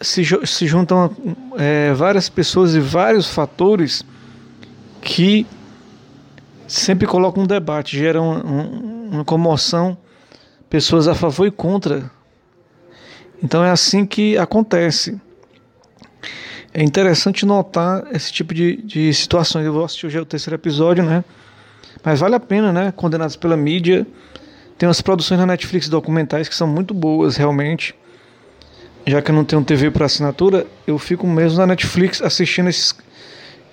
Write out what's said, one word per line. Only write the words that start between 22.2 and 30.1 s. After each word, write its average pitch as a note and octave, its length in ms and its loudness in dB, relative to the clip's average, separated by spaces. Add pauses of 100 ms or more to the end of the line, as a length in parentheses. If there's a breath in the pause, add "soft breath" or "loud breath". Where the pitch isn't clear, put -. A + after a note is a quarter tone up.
vale G3 140 2
a A#3+ 60 0
pena, G#3 320 0
né? F#3 240 0
Condenados D#3+ 400 -2
pela E3+ 180 0
Mídia. E3+ 520 2 (720 loud breath)
Tem F3 100 2
umas E3+ 140 2
produções F#3 360 0
na F3+ 60 4
Netflix F3 460 -2
documentais D#3 580 -2
que - 60 -10
são E3+ 120 -2
muito F3+ 280 -2
boas, D#3 420 0
realmente. D3 580 -2 (1120 loud breath)
Já C#3+ 140 2
que C#3+ 100 0
eu D#3 40 4
não D3+ 100 4
tenho D3+ 180 2
T D3 140 2
V D3 140 2
por D3+ 140 0
assinatura, D3 600 0 (200)